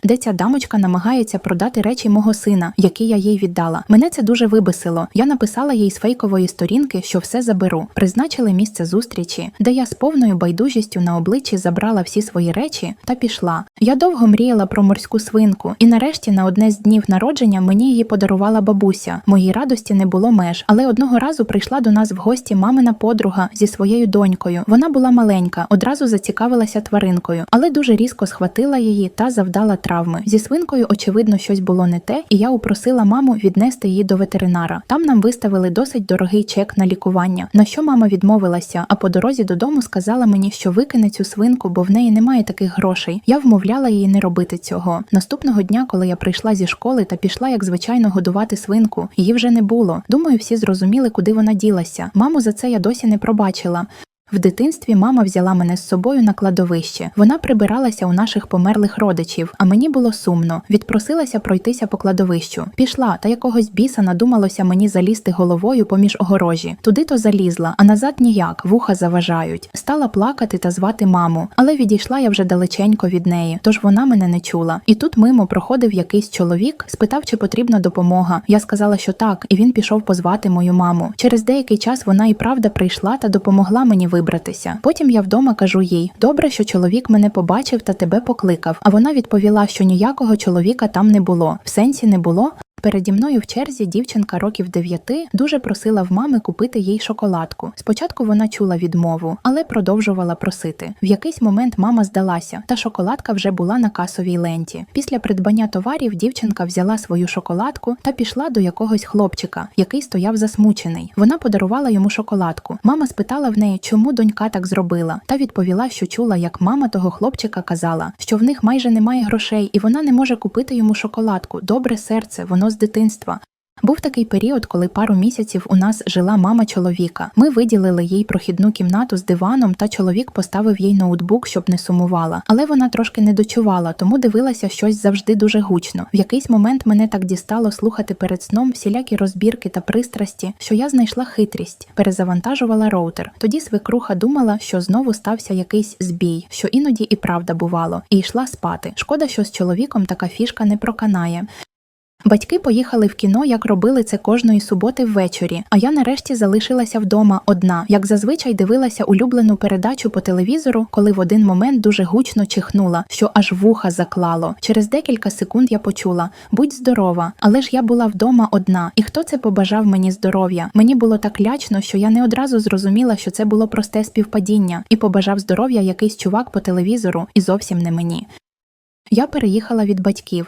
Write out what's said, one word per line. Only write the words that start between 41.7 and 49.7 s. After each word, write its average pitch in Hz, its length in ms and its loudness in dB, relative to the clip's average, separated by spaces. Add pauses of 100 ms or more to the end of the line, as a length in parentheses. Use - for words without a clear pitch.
в 190 80 0
неї 233 200 4
немає 226 320 4
таких 185 340 -4
грошей. 185 480 -2
Я 254 120 4
вмовляла 240 520 2
її 202 180 2
не 196 120 4
робити 175 380 -2
цього. 175 540 -4
Наступного 208 500 0
дня, 214 280 0
коли 185 180 -2
я 180 80 -2
прийшла 202 400 -2
зі 185 120 -2
школи 240 360 -2
та 180 120 -6
пішла, 240 340 -4
як 226 140 -2
звичайно, 208 460 0
годувати 190 480 0
свинку, 214 600 0
її 196 160 4
вже 240 180 2
не 226 100 4
було. 196 480 2